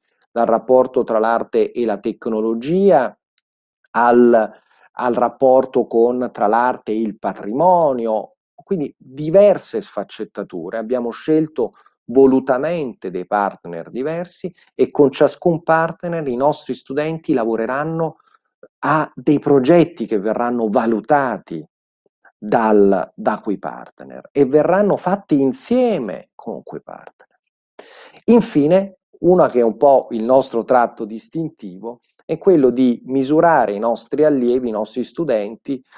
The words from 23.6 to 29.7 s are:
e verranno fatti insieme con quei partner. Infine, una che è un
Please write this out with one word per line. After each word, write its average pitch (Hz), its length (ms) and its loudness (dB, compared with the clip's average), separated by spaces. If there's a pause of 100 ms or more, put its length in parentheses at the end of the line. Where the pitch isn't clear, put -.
e 139 140 2
verranno 156 520 2
fatti 180 420 -2
insieme 135 960 -2
con - 280 -14
quei - 200 -14
partner. - 560 -20 (840)
Infine, 196 720 2 (220)
una 165 300 4
che 123 100 0
è 120 40 4
un 110 140 0